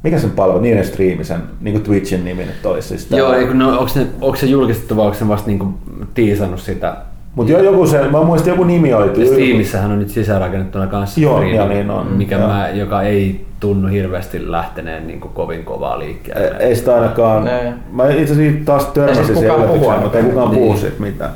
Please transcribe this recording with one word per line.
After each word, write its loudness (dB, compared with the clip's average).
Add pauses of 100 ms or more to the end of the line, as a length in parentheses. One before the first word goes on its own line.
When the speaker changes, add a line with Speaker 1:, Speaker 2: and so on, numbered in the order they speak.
Speaker 1:
mikä 2
sen 0
palvelu, 2
niiden 2
striimi 0
sen, -4 (200)
niinku -2
Twitchin 0
nimi -6
nyt -8
olisi -2
siis -8
tää. 0
Speaker 2:
Joo, 2
eikö 2
ne, 4
onks 0
ne, 2 (140)
onks -2
se 0
julkistettu 0
vai 2
onks -2
se 0
vasta -2
niinku -2 (480)
tiisannut 0
sitä? -6 (380)
Speaker 1:
Mut 0
joo, 4
joku 4
se, 4
mä 4
muistin, 2
joku 2
nimi 4
oli 4
Speaker 2:
Ja 0
Speaker 1:
tyyli. 4
Speaker 2:
Steamissähän 2
on 0
nyt -2
sisäänrakennettuna -2
kanssa -2
Speaker 1:
Joo, 4
Speaker 2:
striimi, 2
Speaker 1:
ja 2
niin 0
on, -4
Speaker 2:
mikä 0
Speaker 1:
joo. 2
Speaker 2:
mä, 0
joka -2
ei 0 (160)
tunnu 0
hirveästi -4
lähteneen -6
niinku -12
kovin -6
kovaa -6
liikkeelle. -6
Speaker 1:
Ei, -2
ei 2
sitä 2
ainakaan. 2
Speaker 3:
Nee. -2 (200)
Speaker 1:
Mä 2
itse 2
asiassa 2
taas 2
törmäsin 2
Speaker 3:
Ei 0
sit 2
Speaker 1:
siihen 4
Speaker 3:
kukaan 2
puhu 2
Speaker 1:
yllätykseen, 2
mutta 0
ei 4
kukaan 2
Speaker 2:
Niin. 2
Speaker 1:
puhu 2
siitä -4
mitään. -6